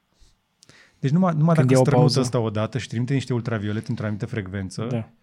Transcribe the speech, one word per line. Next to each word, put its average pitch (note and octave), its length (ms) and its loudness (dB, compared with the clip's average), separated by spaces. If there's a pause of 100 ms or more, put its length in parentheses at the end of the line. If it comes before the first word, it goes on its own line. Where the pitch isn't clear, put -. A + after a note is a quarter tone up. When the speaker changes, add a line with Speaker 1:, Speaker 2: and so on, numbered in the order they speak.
(1000)
Speaker 1:
Deci C3+ 120 -2
numai, F3 220 2
numai D#3+ 220 4
Speaker 2:
Când C3 120 4
Speaker 1:
dacă B2+ 60 4
Speaker 2:
ia C3 60 6
o C3 60 8
Speaker 1:
strănută C3 100 4 (180)
Speaker 2:
pauză? C3+ 60 2
Speaker 1:
ăsta B2 200 -2
odată A2 380 -2
și G#2+ 100 -8
trimite A#2+ 260 -4
niște C3 200 -2
ultraviolet A2 540 -4
într-o A2+ 160 -6
anumită G#2+ 220 -6
frecvență, G2 600 -8
Speaker 2:
Da. A#2 240 -6 (120)